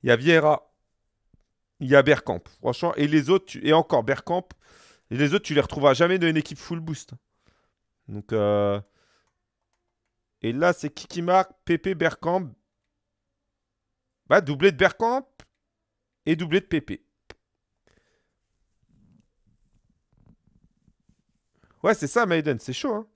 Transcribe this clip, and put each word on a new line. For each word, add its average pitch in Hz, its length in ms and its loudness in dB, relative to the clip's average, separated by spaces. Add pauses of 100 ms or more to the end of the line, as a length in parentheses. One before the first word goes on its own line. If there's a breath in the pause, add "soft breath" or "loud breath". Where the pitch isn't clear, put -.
Il 127 80 -2
y - 20 6
a 120 40 6
Vieira. 151 500 2 (1160)
Il 139 60 -8
y 139 80 4
a 139 80 8
Bergkamp. 131 400 0 (160)
Franchement, 123 360 -4
et 147 120 0
les 147 220 2
autres, 190 160 2
tu... - 200 -12
et 151 60 2
encore 156 320 2
Bergkamp. 170 460 -4 (600 soft breath)
Et 117 40 -6
les 143 180 0
autres, 202 120 -2
tu 156 80 -6
les 139 80 4
retrouveras 139 320 2
jamais 175 260 2
dans 170 80 0
une 160 80 0
équipe 151 220 -6
full 165 240 -10
boost. 160 300 -12 (1000)
Donc, 104 240 -10
euh... 101 480 0 (1600)
et 113 100 -4
là, 165 220 0
c'est - 160 -8
qui - 180 -18
qui 175 140 -10
marque ? 185 320 0 (100)
Pepe, 175 340 -4
Bergkamp. 165 560 -4 (1700)
Bah, 190 160 4
doublé 147 320 2
de 135 40 -12
Bergkamp 233 480 0 (1000)
et 160 100 0
doublé 165 240 0
de 202 60 -8
Pepe. - 360 -6 (4000)
Ouais, 208 120 2
c'est 143 140 -4
ça, 233 180 0
Maiden. 156 340 -2
C'est - 140 -12
chaud, 254 200 -4
hein. 214 220 -8